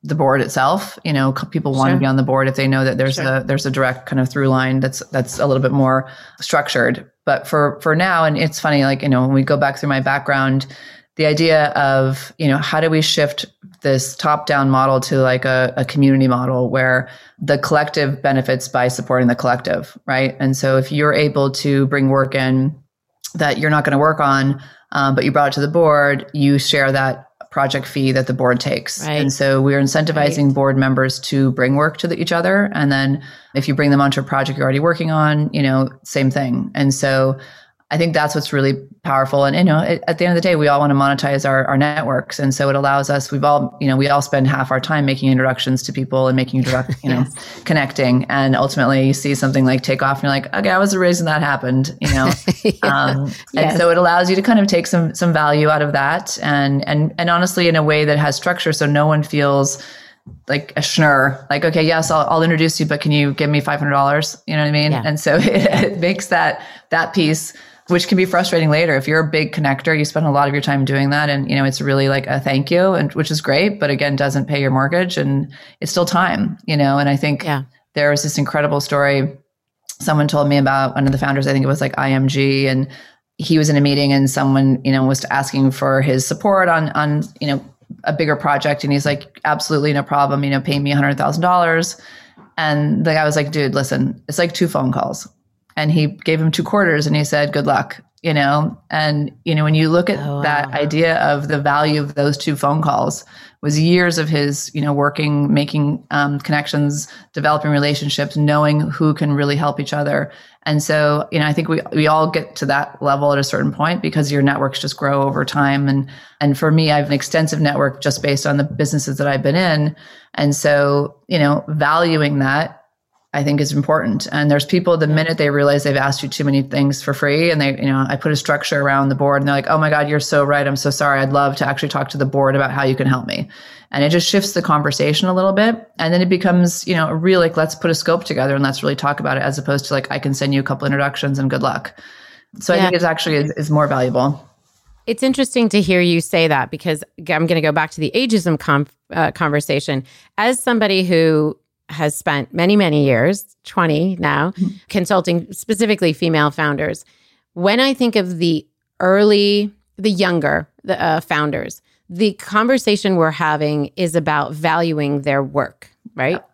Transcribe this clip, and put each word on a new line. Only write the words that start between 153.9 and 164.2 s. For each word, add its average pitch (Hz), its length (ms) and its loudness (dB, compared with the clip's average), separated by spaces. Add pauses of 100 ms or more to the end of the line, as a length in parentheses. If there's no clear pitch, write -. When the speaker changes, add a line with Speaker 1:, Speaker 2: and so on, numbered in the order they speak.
Speaker 2:
now, 147 340 -2
Speaker 1:
Mm-hmm. 180 160 -2 (200)
Speaker 2:
consulting 175 640 -2
specifically 202 640 -2
female 151 360 0
founders, 151 540 -4 (480)
when 202 280 0
I 269 120 2
think 240 240 0
of 180 220 -2
the 165 280 0 (340)
early, 202 680 4 (280)
the 208 120 0
younger, 165 580 0 (160)
the, - 180 -4
uh, 160 180 0
founders, - 640 -4 (260)
the 190 260 0
conversation 214 800 0
we're 160 160 2
having 151 640 -2
is 170 180 -2
about 147 380 0